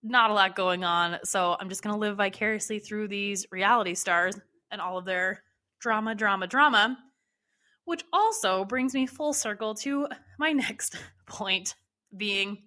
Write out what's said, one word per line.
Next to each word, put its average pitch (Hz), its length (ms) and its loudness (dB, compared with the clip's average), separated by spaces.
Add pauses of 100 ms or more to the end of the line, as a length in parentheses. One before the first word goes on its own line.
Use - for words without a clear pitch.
Not 226 300 4
a - 20 2
lot 190 220 4
going 185 280 0
on, 175 400 2
so 175 360 2
I'm 190 100 -10
just 190 140 -8
gonna 208 140 -2
live 208 200 -2
vicariously 208 600 -2
through 214 300 -6
these 202 420 -4
reality 190 420 2
stars 180 460 0 (320)
and 208 100 -10
all 185 160 -6
of 180 80 -8
their 185 380 -4 (360)
drama, 220 360 0
drama, 196 320 0
drama, 247 500 4 (880)
which 339 260 -6
also 208 540 2
brings 254 280 -2
me 262 140 2
full 302 260 -4
circle 214 420 -2
to 277 320 -4 (300)
my 311 140 2
<laughs> - 20 2
next - 440 -2 (280)
point 190 500 -4 (400)
being 202 520 -2